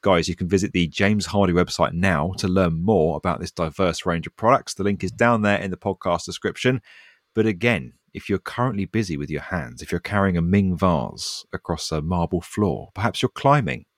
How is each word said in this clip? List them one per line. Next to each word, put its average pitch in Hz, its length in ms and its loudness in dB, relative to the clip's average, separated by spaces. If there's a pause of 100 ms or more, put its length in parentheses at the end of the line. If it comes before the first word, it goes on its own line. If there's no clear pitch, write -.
Guys, 87 280 4
you 87 80 -4
can 92 100 -4
visit 90 260 0
the 87 140 2
James 101 400 0
Hardie 98 260 2
website 87 400 2
now 87 460 0
to - 80 -2
learn 90 340 2
more 85 360 2
about 82 240 -2
this 85 100 -8
diverse 82 560 -2
range 85 220 -2
of - 80 -18
products. 120 380 2
The 95 100 -6
link 101 180 0
is 92 80 -4
down 120 320 2
there 104 180 2
in 95 120 -6
the 87 40 -8
podcast 92 480 -2
description. 113 560 -2 (540)
But 110 120 2
again, 95 480 -2 (200)
if - 140 -14
you're 98 100 0
currently 110 460 -2
busy 92 320 -2
with 71 120 -6
your 73 140 -4
hands, 62 400 -8
if 78 80 -12
you're 85 100 -2
carrying 98 360 0
a 85 60 2
Ming 92 340 2
vase 78 760 -2
across - 380 -6
a 80 100 -2
marble 85 420 0
floor, 90 520 -2
perhaps 98 280 -2
you're 127 60 0
climbing 131 580 0 (120)